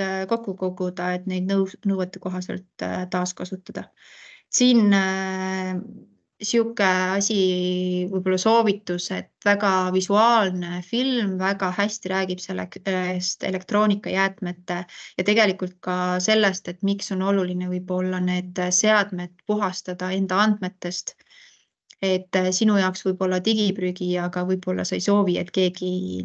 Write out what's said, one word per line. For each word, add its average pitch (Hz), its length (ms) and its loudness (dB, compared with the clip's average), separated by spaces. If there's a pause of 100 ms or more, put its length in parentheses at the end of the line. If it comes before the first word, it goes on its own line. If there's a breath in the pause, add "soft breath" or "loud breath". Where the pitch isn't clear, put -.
äh, 190 300 -2
kokku 226 280 -2
koguda, 180 560 -4
et 180 120 -6
neid 185 240 -2
nõu-, 196 360 0
nõuete 185 360 -2
kohaselt, 180 480 -8 (120)
äh, 185 280 -4
taaskasutada. 180 720 -6 (680 loud breath)
Siin, 240 440 6
äh, 190 800 0 (680)
sihuke 226 440 2 (300)
asi, 202 200 0 (720)
võib-olla 185 280 0
soovitus, 208 720 2
et 185 200 -8 (140)
väga 196 500 2
visuaalne 190 880 2
film 240 540 0
väga 190 400 -2
hästi 208 340 -4
räägib 190 300 -2
sellest 185 1040 -4
elektroonikajäätmete 190 1300 -2 (380 loud breath)
ja 190 60 -2
tegelikult 196 560 2
ka 180 400 -2
sellest, 208 480 2
et 180 140 -8
miks 196 300 -2
on 185 100 0
oluline 185 480 0
võib-olla 180 500 -2
need 180 400 -2 (100)
seadmed 196 640 2 (140)
puhastada 185 680 -2
enda 190 300 2
andmetest. 190 720 -2 (880 soft breath)
Et, 185 320 0
äh, 185 160 2
sinu 214 240 4
jaoks 185 300 0
võib-olla 185 340 0
digiprügi, 185 680 0 (100)
aga 175 240 -2
võib-olla 185 400 -2
sa 180 140 -2
ei - 20 -4
soovi, 196 400 2
et 180 100 -6
keegi 185 760 -2